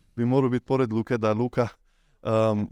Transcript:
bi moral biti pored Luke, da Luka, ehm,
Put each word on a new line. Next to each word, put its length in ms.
bi 80
moral 260
biti 160
pored 260
Luke, 260
da 140
Luka, 360
ehm, 480